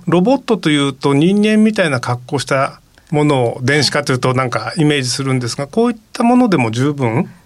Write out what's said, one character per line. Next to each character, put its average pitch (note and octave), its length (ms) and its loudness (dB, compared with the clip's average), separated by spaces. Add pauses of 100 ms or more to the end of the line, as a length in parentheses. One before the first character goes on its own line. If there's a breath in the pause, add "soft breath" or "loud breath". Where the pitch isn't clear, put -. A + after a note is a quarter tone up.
ロ F3 160 2
ボ B3 140 4
ッ C4 60 -2
ト G#3+ 160 -2
と D#3+ 120 -2
い C#3+ 180 2
う C3+ 60 -4
と、 C#3 200 0
人 F3 240 2
間 G#3+ 260 2
み A3 100 2
た G3 120 0
い D#3 40 0
な B2+ 120 -2
格 B2 260 -4
好 C#3+ 120 -4
し - 60 -8
た C3+ 360 -2 (280 soft breath)
も D3 160 2
の C3 300 0
を - 80 -12
電 C#3+ 200 2
子 - 60 0
化 D3 140 -2
と C3+ 100 -2
い B2+ 40 0
う - 20 -6
と B2+ 160 0
な C3 80 0
ん B2 80 -4
か - 260 -6
イ D#3 80 2
メ D3 140 2
ー - 20 -2
ジ B2+ 80 -4
す C3+ 140 -6
る C3+ 100 -2
ん B2+ 60 0
で B2 80 -6
す - 80 -8
が、 C#3+ 120 -8
こ A3+ 200 0
う A#3+ 40 0
い A3+ 40 -6
っ - 20 -20 (160)
た B3 100 -2
も B3 140 4
の B3 120 4
で E3+ 80 0
も A#2 120 0
十 C3 240 -2
分 B2+ 360 -2 (160)